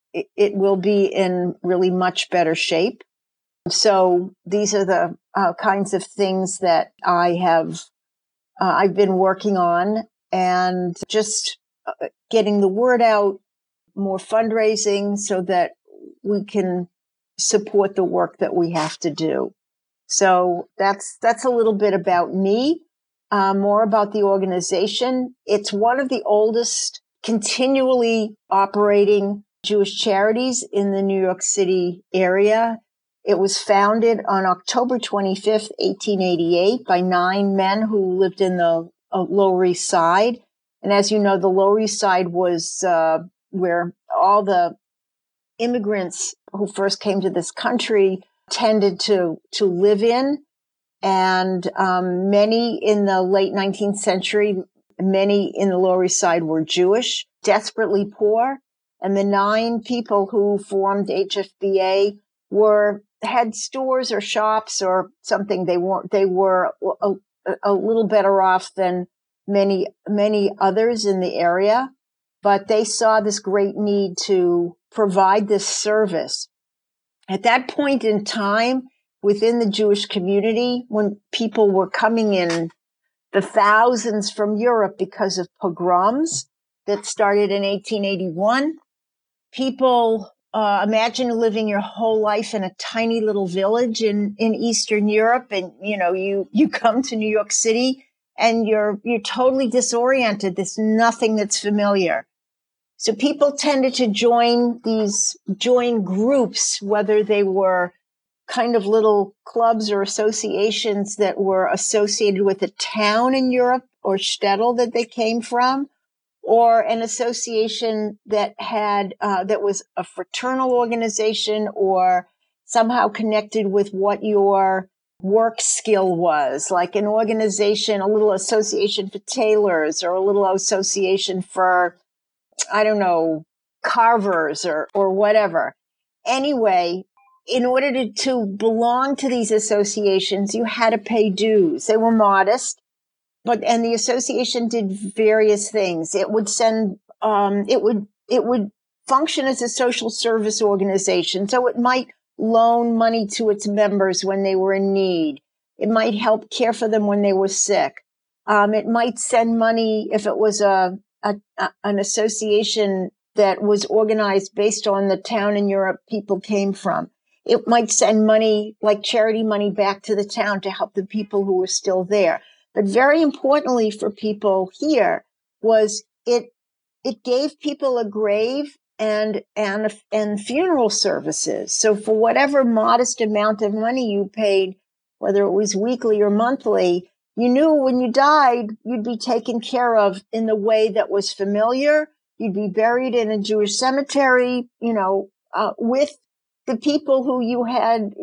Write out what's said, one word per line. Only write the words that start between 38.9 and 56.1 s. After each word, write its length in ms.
uh, 100
Lower 440
East 220
Side. 500
And 100
as 180
you 60
know, 220
the 80
Lower 320
East 200
Side 280
was, 560
uh, 400
where 460
all 280
the 320
immigrants 800
who 160
first 320
came 220
to 100
this 180
country 720
tended 480
to, 420
to 120
live 380
in. 400
And, 760
um, 540
many 540
in 220
the 180
late 280
nineteenth 460
century, 600
many 540
in 140
the 100
Lower 260
East 140